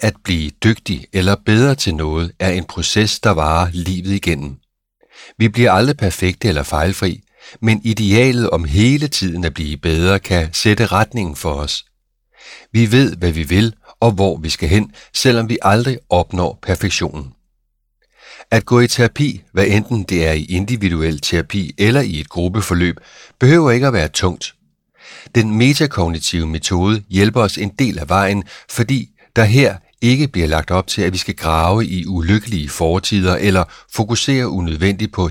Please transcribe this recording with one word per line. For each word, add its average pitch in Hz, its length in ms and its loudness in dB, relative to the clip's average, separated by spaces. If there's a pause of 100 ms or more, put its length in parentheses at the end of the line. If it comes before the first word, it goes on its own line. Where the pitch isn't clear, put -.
at 104 120 0 (100)
blive 80 260 -2 (140)
dygtig 110 500 0
eller 95 220 2 (100)
bedre 127 300 4
til 101 200 -4
noget 78 440 -4
er 95 100 0
en 92 160 -2
proces, - 540 -2
der 113 100 2
varer 82 440 2
livet 90 400 -4
igennem. 73 420 -4 (840)
Vi 113 100 2
bliver 113 240 2
aldrig 123 260 2
perfekte 90 500 -2
eller 73 160 0
fejlfri, 85 600 -2 (380)
men 110 220 2
idealet 113 640 2
om 82 160 -2
hele 120 420 2
tiden 90 360 -4
at 80 100 -2
blive 76 240 -6
bedre 87 420 2
kan 82 340 -2
sætte 110 320 2
retningen 98 500 -2
for 78 180 -4
os. 71 320 -6 (840)
Vi 113 200 2
ved, 123 240 4
hvad 87 160 -2
vi 80 120 -4
vil 98 300 0 (260)
og 117 120 4
hvor 95 260 0
vi 80 120 -8
skal - 200 -4
hen, 104 220 2 (220)
selvom 117 360 0
vi 117 120 -2
aldrig 117 380 0 (100)
opnår 90 520 0
perfektionen. 76 720 -4 (1160)
At 113 140 2
gå 120 140 4
i 120 80 6
terapi, 123 540 0 (100)
hvad 98 160 2
enten 104 360 0
det 85 240 0
er 80 40 2
i 80 140 -2
individuel 90 760 -2
terapi 85 560 -4
eller 113 240 2
i 92 180 -4
et 78 100 -10
gruppeforløb, 90 680 0 (420)
behøver 147 320 6
ikke 123 160 2
at 131 60 2
være 82 140 0
tungt. - 480 -4 (800)
Den 110 220 2
metakognitive 90 880 0
metode 92 600 -2
hjælper 101 320 2
os 101 160 0
en 101 120 -4
del 117 300 -2
af 73 100 -10
vejen, 98 340 0 (260)
fordi 120 400 -2 (260)
der 113 80 4
her 110 320 4 (260)
ikke 131 260 2
bliver 85 200 -2
lagt 78 240 -2
op 92 160 0
til, - 140 -4
at 92 120 0
vi 92 40 -6
skal 98 180 -6
grave 85 500 0
i 87 200 -4
ulykkelige 87 640 -2
fortider 90 640 0
eller 95 280 2 (280)
fokusere 120 560 -2
unødvendigt 92 640 -2
på 90 180 -2